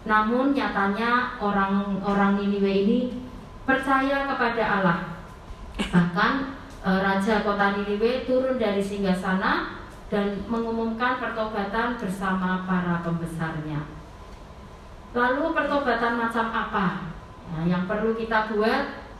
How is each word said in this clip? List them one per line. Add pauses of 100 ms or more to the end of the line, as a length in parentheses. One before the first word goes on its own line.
Namun
nyatanya
orang-orang
Niniwe (120)
ini (640)
percaya
kepada (140)
Allah. (760)
Bahkan, (520)
eh,
Raja
Kota
Niniwe
turun
dari
singgasana (300)
dan
mengumumkan
pertobatan
bersama
para
pembesarnya. (1300)
Lalu
pertobatan
macam
apa, (400)
ya,
yang
perlu
kita
buat (120)